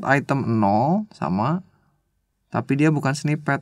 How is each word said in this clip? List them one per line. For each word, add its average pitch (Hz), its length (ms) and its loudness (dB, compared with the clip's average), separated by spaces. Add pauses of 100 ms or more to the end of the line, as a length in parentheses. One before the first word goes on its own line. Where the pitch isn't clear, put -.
item 131 560 0
nol 131 480 2
sama, 113 480 -2 (880)
tapi 135 320 -2
dia 151 80 4
bukan 143 240 2
snippet, 147 500 -2